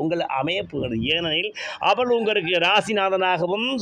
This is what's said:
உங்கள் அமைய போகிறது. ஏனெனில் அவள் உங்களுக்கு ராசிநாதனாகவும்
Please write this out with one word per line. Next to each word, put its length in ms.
உங்கள் 200
அமைய 200
போகிறது. 260
ஏனெனில் 360
அவள் 260
உங்களுக்கு 360
ராசிநாதனாகவும் 1000